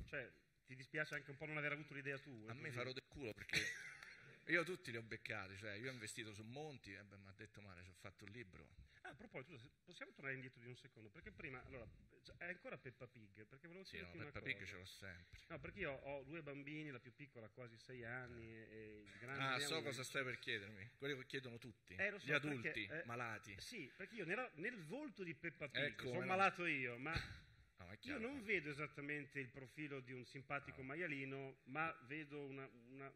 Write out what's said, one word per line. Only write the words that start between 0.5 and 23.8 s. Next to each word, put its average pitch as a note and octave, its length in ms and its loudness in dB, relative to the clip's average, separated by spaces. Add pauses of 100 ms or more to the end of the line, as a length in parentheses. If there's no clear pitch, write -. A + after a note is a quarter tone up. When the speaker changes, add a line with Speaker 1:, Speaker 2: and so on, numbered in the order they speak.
Speaker 1:
ti B2+ 80 -10
dispiace D3 400 2
anche C#3+ 160 -2
un C3+ 60 -6
po' D#3 100 -2
non D3+ 100 0
aver D3 140 6
avuto D3 240 0
l'idea C#3 240 0
tua, A#2 320 -6
Speaker 2:
A A#2 40 -2
me C3+ 80 -4
Speaker 1:
quindi C#3+ 140 -2
Speaker 2:
farò B2 160 4
del C3+ 140 -4
culo B2 260 -2
perché - 300 4
<laughs> - 340 0 (520)
Io E3+ 140 10
tutti E3+ 300 0
li A2+ 40 0
ho A#2 60 0
beccati, G#2+ 540 -2
cioè, G#2 160 -2
io A2+ 180 -2
ho - 20 0
investito A2 400 -2
su G#2 120 -6
Monti, C3 480 -6
eh, G2+ 100 -8
beh, G2+ 140 -12
m'ha G2 160 -14
detto: G#2 280 -12
"Mare, F#2 220 -10
ci F#2+ 80 -10
ho F#2 80 -14
fatto G#2 260 -10
un G2 60 -8
libro". F#2 380 -8 (340)
Speaker 1:
Ah, F#4+ 80 -8
a - 40 -10
proposito, E3+ 440 -8
scusa, A#2 160 -12
se - 100 -20
possiamo - 280 -10
tornare C3+ 220 2
indietro B2+ 260 -6
di A#2 80 -10
un B2 80 -6
secondo? A2 340 -14
Perché F#3 220 -12
prima, C3 320 -4
allora, A#2+ 220 -6 (360)
cioè, - 160 -14
è F3 80 -2
ancora F3+ 320 -2
Peppa B2 300 -8
Pig, G#2+ 360 -14
perché C3+ 220 -14
volevo F3+ 180 -10
Speaker 2:
Sì, - 60 -10
Speaker 1:
chiederti E3+ 260 -4
Speaker 2:
no, - 60 -4
Speaker 1:
una D3 100 -4
Speaker 2:
Peppa G#2+ 120 -4
Pig C3 140 4
Speaker 1:
cosa. F#2+ 80 -4
Speaker 2:
ce F#2 100 -6
l'ho F#2 80 -8
sempre. F#2 640 -10
Speaker 1:
No, E3 100 -2
perché E3+ 220 -4
io D3+ 120 4
ho C#3 300 -2
due D#3 200 -4
bambini, C#3+ 480 -2
la B2 100 -4
più A#2+ 140 -12
piccola B2 320 -10
ha - 40 -12
quasi A2+ 260 -8
sei B2 280 -6
anni, A#2+ 440 -2
e G#2+ 560 -8
il G2+ 140 -12
grande C3+ 240 0
Speaker 2:
Ah, C3 140 6
Speaker 1:
ne C#3+ 80 4
ha - 20 4
Speaker 2:
so D3 100 4
cosa D3 120 2
Speaker 1:
undici. B2+ 160 0
Speaker 2:
stai C#3 200 4
per A#2+ 140 2
chiedermi, G#2+ 580 0
quello C#3 220 2
che C3 80 -6
chiedono B2 320 -2
tutti, - 380 -10
Speaker 1:
Eh, G3+ 140 6
lo G#3 80 -2
so, A#2 80 -8
Speaker 2:
gli C#3+ 60 8
adulti C#3+ 360 6 (180)
Speaker 1:
perché, D#3 140 0
eh, - 40 -4
Speaker 2:
malati. A#2 540 -2
Speaker 1:
sì, D#3 380 -4